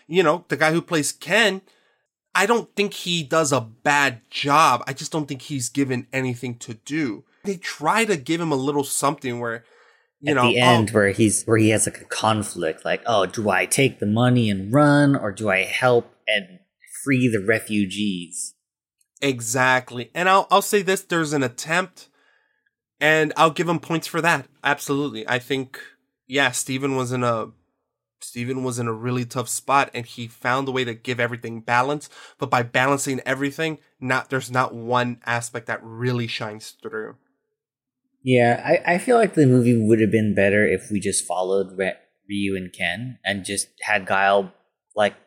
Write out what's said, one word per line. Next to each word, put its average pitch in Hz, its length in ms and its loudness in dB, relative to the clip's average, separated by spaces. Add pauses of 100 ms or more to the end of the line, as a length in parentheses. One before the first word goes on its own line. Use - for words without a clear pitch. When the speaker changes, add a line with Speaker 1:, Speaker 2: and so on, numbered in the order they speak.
Speaker 1:
you 175 160 2
know, 165 240 2
the 151 100 -2
guy 156 140 2
who 165 100 0
plays 151 300 -2
Ken, 190 500 0 (760)
I 185 100 4
don't 233 300 0
think 202 180 0
he 175 300 -4
does 156 280 0
a 135 100 2
bad 131 680 0
job. 143 580 4
I 131 60 -6
just - 180 -12
don't 156 160 -4
think 131 140 -10
he's 131 280 -6
given 127 440 -2
anything 123 460 -4
to - 160 -14
do. 139 500 -6 (180)
They 196 140 -6
try 180 480 0
to 208 100 0
give 160 240 -4
him 170 120 -2
a 143 40 2
little 139 300 0
something 135 540 -2
where, 117 260 -6 (560)
you 147 100 -2
Speaker 2:
At 143 40 4
Speaker 1:
know, 123 140 4
Speaker 2:
the 117 100 2
end 117 320 4
Speaker 1:
oh - 20 -10
Speaker 2:
where 101 180 4
he's, 104 340 2
where 110 120 2
he 110 120 4
has, 107 180 2
like, - 140 -10
a - 40 -20
conflict, 101 800 -2
like, 85 200 -2
"Oh, 107 200 2
do 104 240 -2
I 92 160 2
take 131 340 0
the 107 60 -4
money 120 440 4
and 101 240 -4
run, 143 420 4
or 104 160 -4
do 104 180 -4
I 95 140 2
help 120 500 2 (140)
and 95 320 -4 (440)
free 127 260 2
the 107 160 -2
refugees?" 101 1080 -4 (680)
Speaker 1:
Exactly. 127 920 -2
And 180 160 0
I'll, 190 220 4
I'll 196 100 4
say 208 200 0
this, 190 200 -2
there's 160 320 -2
an 143 100 2
attempt, 160 640 -4 (920)
and 156 380 2
I'll 160 140 6
give 165 180 -4
him 165 100 0
points - 280 -6
for 165 140 -4
that. 156 260 0 (160)
Absolutely. 139 640 -2
I 123 120 0
think, 131 400 -6 (480)
yeah, 131 240 0
Steven 135 460 -4
was 123 160 -4
in 123 100 -2
a, 113 240 -2 (760)
Steven 127 440 -8
was 123 140 -6
in 120 80 -4
a 113 60 -4
really 123 300 -4
tough 120 240 -6
spot, 135 460 0
and 120 120 -8
he 120 220 -14
found 131 400 -2
a 131 40 -6
way 131 120 0
to 120 100 -4
give 117 280 -6
everything 117 400 -6
balance. 123 480 -2 (280)
But 131 120 -6
by 123 140 2
balancing 135 600 0
everything, 143 520 -4 (240)
not, 127 280 -2
there's 123 220 -4
not 127 240 -2
one 120 500 -2
aspect 117 420 -6
that 113 140 -4
really 117 460 -4
shines 107 440 -10 (120)
through. 110 320 -10 (1080)
Speaker 2:
Yeah, 120 400 4 (240)
I, 175 100 2
I - 20 0
feel 247 200 2
like 214 180 2
the 147 120 6
movie 123 340 6
would 110 200 4
have 104 100 2
been 107 240 2
better 101 320 4
if 92 240 -2
we 104 80 -2
just 95 260 -4
followed 92 520 -2
Re-, 92 160 -2 (340)
Ryu 101 300 -4
and 92 160 -10
Ken 104 500 -6
and 95 220 -4
just 101 240 -6 (140)
had 104 220 -2
Guile, 98 460 2 (420)
like, 104 220 0 (120)